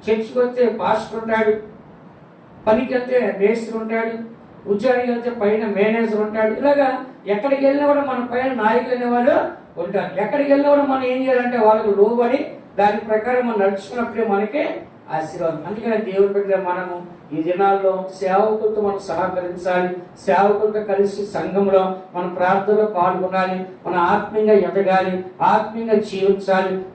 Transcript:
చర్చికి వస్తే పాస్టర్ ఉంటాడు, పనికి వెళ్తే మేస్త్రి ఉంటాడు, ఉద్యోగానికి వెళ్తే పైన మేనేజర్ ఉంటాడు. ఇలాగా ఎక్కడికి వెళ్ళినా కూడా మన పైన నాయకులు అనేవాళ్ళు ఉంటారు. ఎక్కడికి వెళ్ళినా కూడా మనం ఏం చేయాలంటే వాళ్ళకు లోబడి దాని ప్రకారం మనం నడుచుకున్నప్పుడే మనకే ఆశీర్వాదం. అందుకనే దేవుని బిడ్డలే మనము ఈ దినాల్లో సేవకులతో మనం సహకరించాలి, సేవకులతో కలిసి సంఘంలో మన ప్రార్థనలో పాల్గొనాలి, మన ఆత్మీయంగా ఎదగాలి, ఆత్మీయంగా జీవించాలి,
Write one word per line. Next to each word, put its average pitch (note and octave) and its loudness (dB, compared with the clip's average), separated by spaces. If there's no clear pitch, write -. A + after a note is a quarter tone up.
చర్చికి A3 0
వస్తే B3 0
పాస్టర్ A3 -2
ఉంటాడు, A3 2
పనికి B3 2
వెళ్తే B3 0
మేస్త్రి A3 0
ఉంటాడు, A3+ -6
ఉద్యోగానికి B3 0
వెళ్తే A#3+ -4
పైన A3 0
మేనేజర్ G#3+ 0
ఉంటాడు. A3 0
ఇలాగా C4+ 0
ఎక్కడికి C4+ 0
వెళ్ళినా C#4+ 2
కూడా C#4+ 4
మన B3 -4
పైన B3+ 0
నాయకులు A#3+ 2
అనేవాళ్ళు A#3+ 2
ఉంటారు. F#3 -4
ఎక్కడికి C#4+ 0
వెళ్ళినా C#4+ 4
కూడా C#4+ 4
మనం C4 0
ఏం B3+ -2
చేయాలంటే B3 0
వాళ్ళకు G#3+ 4
లోబడి A#3+ 2
దాని G#3 4
ప్రకారం A3+ 0
మనం G#3+ -2
నడుచుకున్నప్పుడే G#3+ -2
మనకే G#3+ -2
ఆశీర్వాదం. D#3+ -4
అందుకనే A3 -2
దేవుని G3 0
బిడ్డలే G3 0
మనము F3+ -6
ఈ D#3 -2
దినాల్లో F#3+ 2
సేవకులతో G#3+ 2
మనం G3+ -2
సహకరించాలి, F3+ -2
సేవకులతో G#3 2
కలిసి G3+ 0
సంఘంలో F#3+ 0
మన F3+ -4
ప్రార్థనలో G3 2
పాల్గొనాలి, F#3 -2
మన F3+ -2
ఆత్మీయంగా G#3 2
ఎదగాలి, F#3+ 2
ఆత్మీయంగా A3 0
జీవించాలి, F#3+ 0